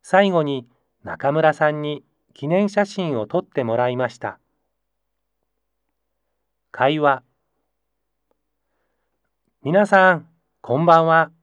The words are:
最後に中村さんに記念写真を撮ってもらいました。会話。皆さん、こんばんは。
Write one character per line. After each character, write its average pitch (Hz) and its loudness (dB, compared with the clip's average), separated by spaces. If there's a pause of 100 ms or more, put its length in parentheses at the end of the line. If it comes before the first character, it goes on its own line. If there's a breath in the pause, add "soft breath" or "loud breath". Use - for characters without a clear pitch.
最 196 2
後 170 0
に 139 -6 (380)
中 - -6
村 156 2
さ 151 0
ん 151 -4
に 147 -10 (300)
記 - -10
念 196 0
写 202 -2
真 160 -6
を 107 -6
撮 180 -4
っ 185 -12
て - -6
も 113 -4
ら 123 -2
い 123 -6
ま 127 -4
し - -14
た。 104 -12 (2250)
会 147 -2
話。 139 0 (2500)
皆 190 2
さ 190 4
ん、 160 -10 (360)
こ 127 -2
ん 165 0
ば 165 6
ん 165 0
は。 160 2 (120)